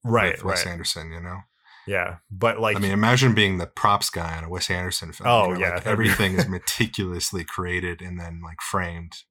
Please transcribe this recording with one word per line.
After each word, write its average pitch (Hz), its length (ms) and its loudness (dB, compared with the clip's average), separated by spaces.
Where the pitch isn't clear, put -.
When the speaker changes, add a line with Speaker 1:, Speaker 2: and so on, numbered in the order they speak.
Speaker 1:
Right, 113 300 4
Speaker 2:
with - 100 -10
Wes 92 220 0
Speaker 1:
right. 87 80 -4
Speaker 2:
Anderson, 80 400 -6
you 85 80 -10
know? 90 180 -10
Speaker 1:
Yeah, 90 300 -2
but, 107 300 2
like, 107 180 2
Speaker 2:
I - 20 0
mean, 98 120 0
imagine 120 420 6
being 98 240 4
the 87 80 -4
props - 460 2
guy 82 260 -6
on 82 60 -10
a 82 60 -10
Wes 87 200 -4
Anderson 90 440 -4
film. - 140 -6
Speaker 1:
Oh, 113 200 6
Speaker 2:
You 90 80 2
know, 90 40 -2
Speaker 1:
yeah, 90 140 0
Speaker 2:
like, 87 100 -4
Speaker 1:
that'd 107 160 0
be 113 40 2
<laughs> 107 80 4
Speaker 2:
everything 95 260 2
is 90 100 2
meticulously 92 960 -4
created 90 600 -4
and 90 160 -10
then, 85 240 -10
like, 82 180 -14
framed 85 520 -4